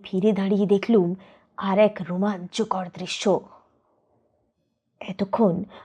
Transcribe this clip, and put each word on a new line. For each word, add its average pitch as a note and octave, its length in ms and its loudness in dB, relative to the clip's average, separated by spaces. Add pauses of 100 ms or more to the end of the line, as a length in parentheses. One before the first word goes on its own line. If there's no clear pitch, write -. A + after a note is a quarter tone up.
ফিরে G3 300 0
দাঁড়িয়ে G3 340 0
দেখলুম G3 480 4 (420)
আর G3 220 -2
এক G#3 200 4 (100)
রোমাঞ্চকর F#3 800 -4 (120)
দৃশ্য। F3+ 500 -2 (1500)
এতক্ষণ G3 640 -2 (200)